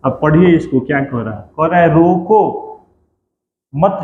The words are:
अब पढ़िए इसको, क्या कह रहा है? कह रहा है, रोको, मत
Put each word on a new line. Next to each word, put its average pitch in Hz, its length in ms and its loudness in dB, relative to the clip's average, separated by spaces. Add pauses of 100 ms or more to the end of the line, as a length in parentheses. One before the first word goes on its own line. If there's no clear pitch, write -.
अब 135 180 -2
पढ़िए 165 340 4
इसको, 139 240 0
क्या 139 240 -4
कह 123 180 -8
रहा 110 120 -8
है? 101 80 -14
कह - 240 -4
रहा 175 140 0
है, 170 140 4
रोको, 180 760 0 (1040)
मत 160 300 -2